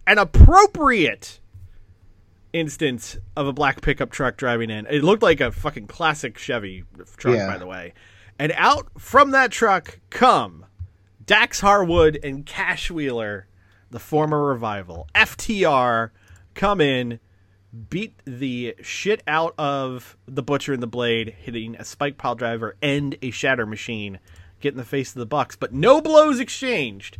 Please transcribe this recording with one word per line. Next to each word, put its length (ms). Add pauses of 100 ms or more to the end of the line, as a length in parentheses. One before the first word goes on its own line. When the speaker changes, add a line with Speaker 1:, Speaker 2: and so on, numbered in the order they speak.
Speaker 1:
an 140
appropriate 1200 (1120)
instance 640 (200)
of 100
a 60
black 300
pickup 280
truck 260
driving 320
in. 180
It 180
looked 180
like 180
a 120
fucking 340
classic 520
Chevy 440 (340)
truck, 200
Speaker 2:
Yeah. 100
Speaker 1:
by 120
the 80
way. 280 (420)
And 200
out 320 (100)
from 320
that 220
truck 480 (100)
come 560 (580)
Dax 360
Harwood 640
and 200
Cash 460
Wheeler, 560 (440)
the 100
former 460
Revival. 680
F 220
T 280
R 460 (440)
come 260
in, 400 (720)
beat 240 (100)
the 580
shit 460
out 280
of 600 (100)
the 160
Butcher 300
and 100
the 60
Blade, 500
hitting 380
a 80
spike 340
pile 160
driver 480
and 400
a 80
shatter 360
machine, 520 (420)
get 120
in 60
the 60
face 260
of 100
the 60
Bucks. 280
But 180
no 280
blows 400
exchanged 800